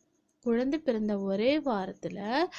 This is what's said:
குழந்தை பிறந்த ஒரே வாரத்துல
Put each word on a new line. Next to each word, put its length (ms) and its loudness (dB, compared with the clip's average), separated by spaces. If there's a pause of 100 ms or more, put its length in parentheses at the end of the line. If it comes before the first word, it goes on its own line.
(420)
குழந்தை 380 2
பிறந்த 400 0
ஒரே 400 2
வாரத்துல 840 -2 (140)